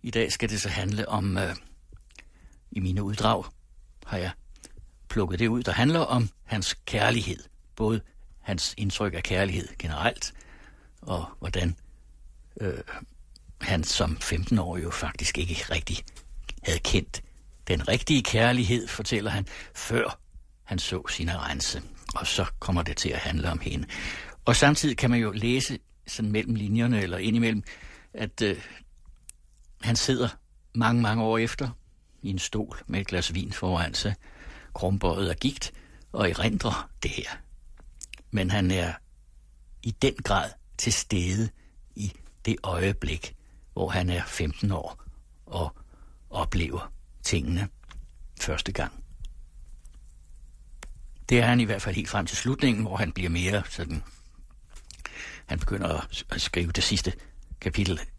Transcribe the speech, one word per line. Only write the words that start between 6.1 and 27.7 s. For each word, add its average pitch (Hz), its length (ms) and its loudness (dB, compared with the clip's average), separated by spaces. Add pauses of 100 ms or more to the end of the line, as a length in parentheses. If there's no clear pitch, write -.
hans - 420 -2
kærlighed. 113 580 2 (320)
Både 110 260 2 (380)
hans - 380 -2
indtryk 101 360 0
af 80 100 -4
kærlighed 92 440 0 (120)
generelt, 80 540 -2 (680)
og 85 240 -4 (140)
hvordan, 87 360 0 (880)
øh, - 180 -2 (840)
han 82 220 2
som - 380 2
femten-årig 87 600 0
jo 85 80 -4
faktisk - 460 -2
ikke 85 180 -2 (160)
rigtig - 320 -2 (600)
havde 82 160 2
kendt - 440 0 (440)
den 87 200 2
rigtige 127 360 4
kærlighed, 117 640 4
fortæller 107 440 -2
han, 101 160 -2 (260)
før - 460 -2 (440)
han 90 160 -4
så - 300 -4
sin 82 200 -2
Rense. - 520 -2 (340)
Og - 120 -2
så - 180 2 (140)
kommer 87 220 2
det - 160 -2
til - 120 0
at - 100 -2
handle 80 320 0
om 80 80 -2
hende. - 280 -4 (580)
Og 120 100 8
samtidig 147 420 6
kan 127 120 4
man 120 100 6
jo 107 120 2
læse 120 480 0 (280)
sådan 107 240 -2
mellem 113 240 2
linjerne, 110 460 4
eller 90 160 -2
indimellem, 110 460 2 (500)